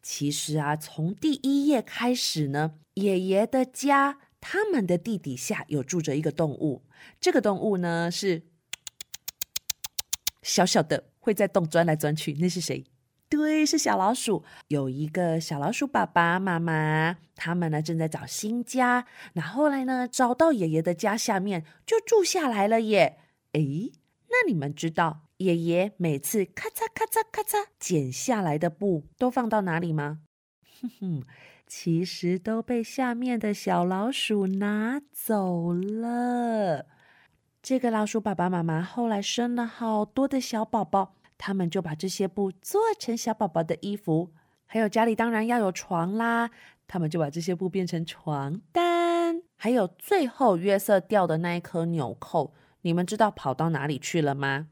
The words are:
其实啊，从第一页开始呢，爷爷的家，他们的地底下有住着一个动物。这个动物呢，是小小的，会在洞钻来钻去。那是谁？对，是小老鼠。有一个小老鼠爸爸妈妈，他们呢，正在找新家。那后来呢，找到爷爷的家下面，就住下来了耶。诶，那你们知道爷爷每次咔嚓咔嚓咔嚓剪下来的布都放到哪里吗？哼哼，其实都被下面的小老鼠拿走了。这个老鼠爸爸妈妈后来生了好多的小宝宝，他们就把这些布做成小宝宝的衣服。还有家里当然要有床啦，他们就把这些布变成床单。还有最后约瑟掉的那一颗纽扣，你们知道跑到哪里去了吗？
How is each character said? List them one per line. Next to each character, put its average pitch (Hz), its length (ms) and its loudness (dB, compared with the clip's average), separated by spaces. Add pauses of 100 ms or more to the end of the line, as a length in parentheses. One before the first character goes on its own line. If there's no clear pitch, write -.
其 - 260 -6
实 151 300 -4
啊， 147 160 -2
从 160 400 -6
第 311 260 0
一 277 240 2
页 285 160 4
开 240 320 -2
始 156 360 -2
呢， 151 240 0 (200)
爷 196 280 2
爷 190 260 2
的 254 180 2
家， 277 540 2 (200)
他 - 260 -2
们 302 200 2
的 175 100 4
地 196 220 -4
底 135 180 -6
下 147 340 -6
有 147 120 0
住 175 180 -2
着 156 160 -2
一 151 60 0
个 170 100 0
动 156 200 0
物。 131 320 -2 (360)
这 359 120 2
个 262 100 4
动 202 180 2
物 202 180 0
呢， 170 340 0
是 170 320 -2 (2000)
小 - 200 2
小 180 200 4
的， 151 220 -2 (120)
会 - 160 0
在 202 140 2
洞 180 200 0
钻 165 160 2
来 165 120 4
钻 151 200 0
去。 156 240 -6
那 175 80 2
是 180 140 -2
谁？ 135 240 -6 (420)
对， 311 380 2
是 311 140 2
小 214 180 2
老 196 160 2
鼠。 214 300 -2 (240)
有 143 200 -2
一 139 200 -4
个 165 340 0
小 156 160 -6
老 143 140 -2
鼠 269 160 -2
爸 - 180 0
爸 170 340 4
妈 185 200 0
妈， 160 580 2 (180)
他 170 200 -4
们 170 160 0
呢， 151 100 0
正 160 160 -2
在 160 100 0
找 156 160 -8
新 226 400 -6
家。 247 440 2 (260)
那 170 80 -4
后 254 260 0
来 277 180 0
呢， 254 220 -2
找 247 280 2
到 320 180 6
爷 190 160 2
爷 156 140 2
的 175 100 0
家 208 240 0
下 208 220 0
面， 180 260 -2 (220)
就 453 120 2
住 427 240 4
下 330 240 0
来 208 200 2
了 226 140 4
耶。 208 360 4 (360)
诶， 156 400 -2 (340)
那 466 200 2
你 269 60 2
们 147 220 -2
知 165 140 -4
道 160 320 0 (160)
爷 180 180 2
爷 170 420 0
每 160 220 0
次 202 260 -2
咔 - 220 -10
嚓 440 260 -4
咔 - 120 -2
嚓 440 260 0
咔 427 100 -4
嚓 415 260 -2 (120)
剪 143 320 -2
下 220 300 -2
来 156 160 0
的 170 120 0
布 165 360 -2 (120)
都 247 140 0
放 240 160 0
到 220 140 2
哪 170 180 0
里 170 140 -2
吗？ 151 260 -4 (600)
哼 240 180 -8
哼， 165 240 -4 (420)
其 165 380 -2
实 180 340 -2
都 220 240 -4
被 233 220 -2
下 247 320 -2
面 247 240 -2
的 214 140 -2
小 175 320 0
老 190 260 -2
鼠 208 340 0
拿 208 560 -2 (100)
走 180 600 0
了。 226 1120 -2 (760)
这 262 180 0
个 240 100 0
老 214 160 2
鼠 220 140 -2
爸 208 160 -2
爸 175 140 0
妈 180 120 0
妈 165 200 0
后 233 260 -4
来 208 140 0
生 240 340 -2
了 240 100 -2
好 220 380 -2
多 262 240 0
的 269 140 -2
小 220 240 -4
宝 220 180 -2
宝， 190 320 0 (220)
他 - 160 -6
们 185 160 0
就 190 120 0
把 165 140 -6
这 190 140 -6
些 190 180 -2
布 196 240 -2
做 - 300 -2 (180)
成 233 160 -4
小 226 180 -4
宝 214 140 -2
宝 165 160 -2
的 160 160 -2
衣 202 160 -4
服。 170 380 -2 (320)
还 - 140 -4
有 214 100 2
家 226 160 4
里 226 100 2
当 233 160 2
然 220 160 0
要 240 120 2
有 196 120 2
床 180 440 -4
啦， 233 340 0 (380)
他 - 120 -6
们 160 100 0
就 170 100 -2
把 147 100 0
这 156 100 -6
些 175 160 -2
布 180 140 -4
变 185 180 -2
成 170 180 -4
床 147 540 -6 (140)
单。 339 680 2 (140)
还 - 140 -2
有 233 180 4
最 339 400 0
后 233 300 2
约 196 200 2
瑟 202 220 4
掉 185 260 2
的 160 120 0
那 175 180 -2
一 175 40 -4
颗 170 260 -4
纽 156 340 -2
扣， - 340 -2 (280)
你 170 120 0
们 180 100 2
知 190 140 -4
道 208 140 4
跑 143 200 -4
到 160 180 0
哪 143 180 -2
里 147 100 -2
去 - 240 -2
了 143 140 2
吗？ 139 360 -4